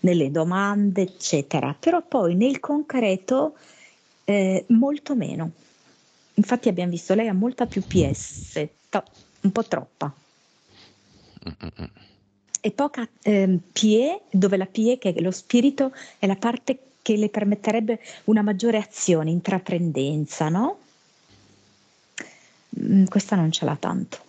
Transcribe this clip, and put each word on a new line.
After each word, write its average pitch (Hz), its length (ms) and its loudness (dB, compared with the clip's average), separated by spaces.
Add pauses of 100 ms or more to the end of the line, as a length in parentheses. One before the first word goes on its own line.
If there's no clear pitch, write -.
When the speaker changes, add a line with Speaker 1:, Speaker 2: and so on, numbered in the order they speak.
Speaker 1:
nelle 165 300 2
domande, 196 720 0
eccetera. 147 760 -2
Però 330 220 0
poi 180 340 0
nel 254 240 2
concreto, 269 960 -2 (720)
eh, 190 420 2
molto 277 480 2
meno. 165 360 -4 (840)
Infatti 240 320 2
abbiamo 180 240 0
visto 175 220 -2
lei 220 160 2
ha 202 40 -2
molta 233 340 -2
più 190 160 -4
P - 280 2
S, - 560 -8 (220)
to-, 196 140 -4 (380)
un 196 100 2
po' 226 120 0
troppa. - 500 -6 (1300)
Speaker 2:
Mm-mm-mm. - 420 -14 (760)
Speaker 1:
E 214 60 -2
poca, 277 360 -6 (140)
ehm, 190 380 2 (120)
P - 120 -2
E, 240 460 2
dove 190 280 2
la 190 80 -2
P - 120 -10
E, 233 200 2
che 196 160 -2
è 165 80 -4
lo 180 100 0
spirito, 262 600 0 (240)
è 202 100 -2
la 196 80 2
parte 240 440 -4 (220)
che 214 160 0
le 214 100 2
permetterebbe 214 720 0 (260)
una 214 160 4
maggiore 214 360 2
azione, 165 520 0
intraprendenza, 165 1160 -2
no? 226 320 0 (2000)
Mm, 190 260 4
questa 202 300 0
non 160 160 2
ce - 140 -4
l'ha 151 100 0
tanto. - 420 -6 (120)